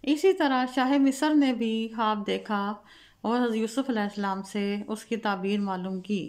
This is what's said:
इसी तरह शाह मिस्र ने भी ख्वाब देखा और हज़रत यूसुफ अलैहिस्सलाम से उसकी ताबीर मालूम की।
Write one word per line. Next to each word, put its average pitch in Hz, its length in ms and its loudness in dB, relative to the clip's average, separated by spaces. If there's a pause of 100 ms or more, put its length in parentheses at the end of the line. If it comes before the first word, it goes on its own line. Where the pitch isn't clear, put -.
इसी 311 300 4
तरह 269 320 2
शाह 254 340 2
मिस्र 269 360 4
ने 277 200 6
भी 220 320 -2
ख्वाब 214 360 0
देखा 196 360 -2 (640)
और 233 180 2
हज़रत 233 140 2
यूसुफ 226 340 -2
अलैहिस्सलाम 202 540 -2
से 202 460 -4
उसकी 214 300 -6
ताबीर 202 420 -2
मालूम 190 400 -4
की। 190 280 -4